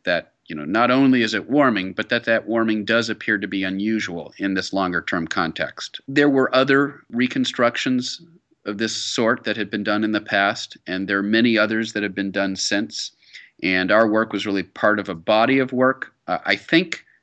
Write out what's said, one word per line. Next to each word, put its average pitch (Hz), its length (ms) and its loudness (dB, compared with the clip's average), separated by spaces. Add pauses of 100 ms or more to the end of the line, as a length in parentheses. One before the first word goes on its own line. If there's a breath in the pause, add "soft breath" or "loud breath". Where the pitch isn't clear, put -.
that, 87 280 -2 (140)
you 78 80 -12
know, 76 100 -8
not 110 260 2
only 131 320 4
is 110 120 0
it 92 140 -4
warming, 110 440 2
but 104 180 -6
that 117 140 0
that 113 220 2
warming 110 380 0
does 113 240 0
appear 107 300 -2
to 98 100 -6
be 98 160 -4
unusual 95 760 -4
in 98 160 -2
this 92 180 -4
longer 90 280 0
term 82 260 -4
context. - 800 -6
There 147 220 4
were 131 260 2
other 139 460 2 (100)
reconstructions 123 1120 -2 (460)
of 101 120 -6
this 110 160 -2
sort 123 500 0
that 107 120 -2
had 104 140 -6
been 104 140 -4
done 107 200 0
in 107 80 -2
the 104 80 -2
past, 104 560 -2 (100)
and 92 220 -4
there 98 100 0
are 98 40 0
many 113 340 2
others 110 380 0
that 104 80 -2
have 98 120 -4
been 98 180 -4
done 98 240 -2
since. - 560 -4 (500 loud breath)
And 92 280 2
our 110 180 6
work 110 240 0
was 101 140 -4
really 98 180 -2
part 104 340 0
of 98 100 -6
a 95 60 -6
body 110 440 2
of 127 140 -2
work. 127 400 0 (140)
Uh, 85 180 -2
I 98 120 2
think - 480 0 (180)